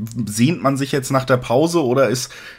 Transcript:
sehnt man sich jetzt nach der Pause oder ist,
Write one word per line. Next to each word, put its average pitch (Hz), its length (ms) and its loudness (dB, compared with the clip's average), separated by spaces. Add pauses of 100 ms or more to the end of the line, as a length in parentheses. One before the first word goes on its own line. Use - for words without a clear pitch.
(260)
sehnt 117 360 0
man 131 160 0
sich 139 140 -4
jetzt 135 180 -2
nach 131 160 0
der 131 100 2
Pause 151 480 2
oder 127 240 4
ist, 127 240 -4 (260)